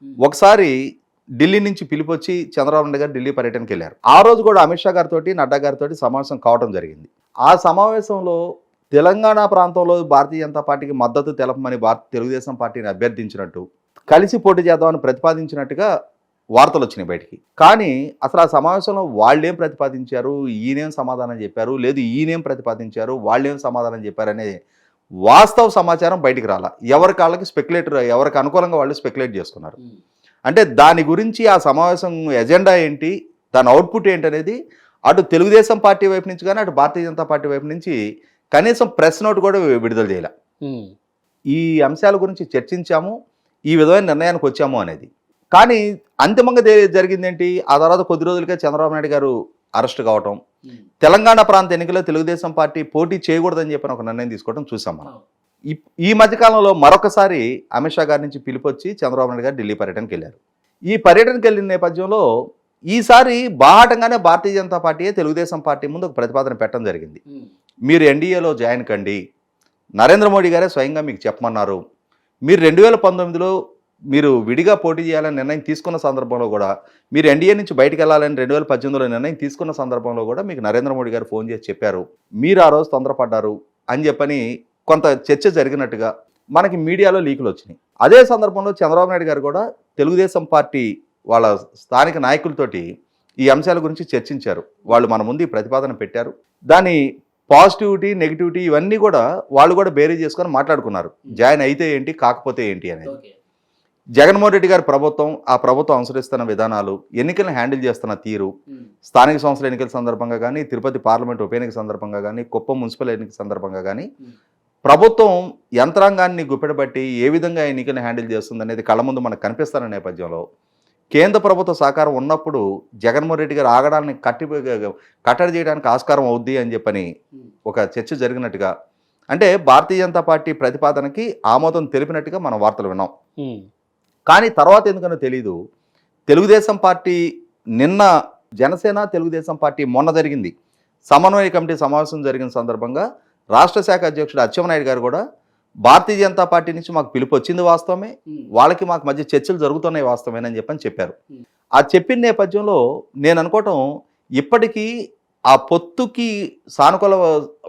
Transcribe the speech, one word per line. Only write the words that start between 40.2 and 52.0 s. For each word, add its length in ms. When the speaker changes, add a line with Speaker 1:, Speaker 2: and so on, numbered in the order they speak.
Speaker 1:
Hmm. 200
Speaker 2:
ఈ 360
అంశాల 340
గురించి 320
చర్చించాము, 640
ఈ 100
విధమైన 300
నిర్ణయానికి 400
వచ్చాము 360
అనేది. 260
కానీ 440
అంతిమంగా 420
దే-, 260
జరిగిందేంటి? 800
ఆ 80
తర్వాత 220
కొద్ది 260
రోజులకే 280
చంద్రబాబు 400
నాయుడు 140
గారు 380
అరెస్ట్ 260
కావటం, 340
Speaker 1:
Hmm. 400
Speaker 2:
తెలంగాణ 400
ప్రాంత 300
ఎన్నికల్లో 300